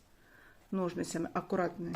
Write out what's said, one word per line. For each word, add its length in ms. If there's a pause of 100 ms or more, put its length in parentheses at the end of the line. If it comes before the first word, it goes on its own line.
(720)
ножницями 640
акуратно, 640